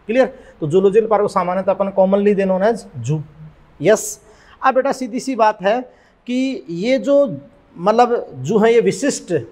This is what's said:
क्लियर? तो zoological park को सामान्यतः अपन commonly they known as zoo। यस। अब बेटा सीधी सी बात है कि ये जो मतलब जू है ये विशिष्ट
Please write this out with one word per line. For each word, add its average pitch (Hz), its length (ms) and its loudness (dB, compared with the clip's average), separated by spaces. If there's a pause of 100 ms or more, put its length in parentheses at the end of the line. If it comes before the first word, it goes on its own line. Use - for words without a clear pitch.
क्लियर? - 540 -2
तो 165 60 -4
zoological 190 400 2
park 208 160 0
को 208 60 0
सामान्यतः 185 440 -2
अपन 196 160 -2
commonly 196 500 2
they 196 140 0
known 196 220 0
as 120 340 -12
zoo। 151 140 -2 (600)
यस। - 380 0 (420)
अब 262 120 2
बेटा 269 180 0
सीधी 254 280 -6
सी 262 160 -6
बात 214 260 0
है 214 180 0 (460)
कि 254 440 -4
ये 220 280 -2
जो 277 420 0 (360)
मतलब 226 580 2
जू 143 240 -2
है 226 160 4
ये 233 60 4
विशिष्ट 190 540 -2 (180)